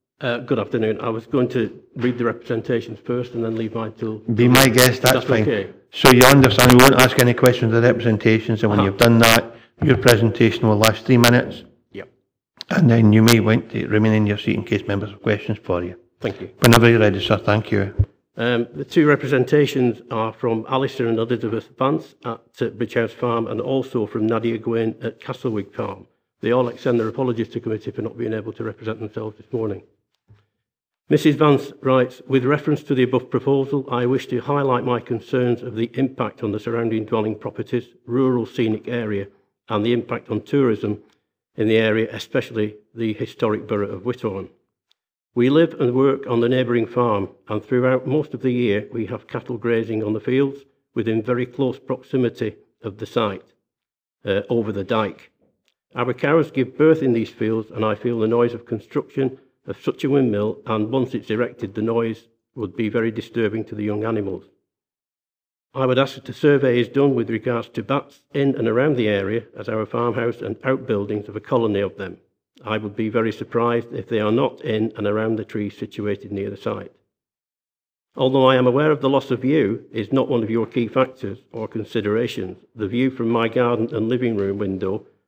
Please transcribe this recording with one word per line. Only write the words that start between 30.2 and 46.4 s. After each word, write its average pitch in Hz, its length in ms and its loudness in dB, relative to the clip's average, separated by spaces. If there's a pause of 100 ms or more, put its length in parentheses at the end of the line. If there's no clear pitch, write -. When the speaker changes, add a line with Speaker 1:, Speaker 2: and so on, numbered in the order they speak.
Speaker 1:
Missus 147 280 2
Vance 143 440 2
writes, 131 480 0
"With 131 160 2
reference 143 380 -2
to - 120 -4
the 127 100 2
above 123 260 -2
proposal, 135 580 -2
I 123 160 -2
wish 123 220 -2
to 123 140 -6
highlight 139 440 -2
my 123 160 -2
concerns 120 640 -2
of 117 120 -10
the 113 200 -4
impact 127 480 -4
on 107 100 -2
the 107 80 -6
surrounding 113 460 -4
dwelling 110 300 -2
properties, - 520 -8 (160)
rural 123 400 0
scenic 110 420 -4
area, 107 420 -6 (420)
and 104 120 -2
the 117 120 0
impact 117 340 -6
on 107 140 -4
tourism 113 560 0 (580)
in 110 120 0
the 110 100 4
area, 110 340 2
especially 110 640 -4 (180)
the 113 200 -4
historic 110 520 -4
borough 104 260 -4
of 92 120 -12
Whithorn. 101 460 -8 (840)
We 123 160 2
live 160 280 2
and 123 160 0
work 135 320 0
on 117 140 0